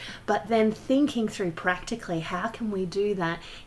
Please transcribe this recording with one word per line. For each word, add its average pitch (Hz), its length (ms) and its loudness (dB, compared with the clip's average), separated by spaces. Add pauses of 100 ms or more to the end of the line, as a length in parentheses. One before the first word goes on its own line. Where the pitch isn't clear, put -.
(240)
but 208 240 0
then 220 240 6
thinking 262 560 2
through 190 220 -2
practically, 180 680 -2
how 180 260 -4
can 226 240 -4
we 185 160 0
do 196 300 0
that 170 240 0 (260)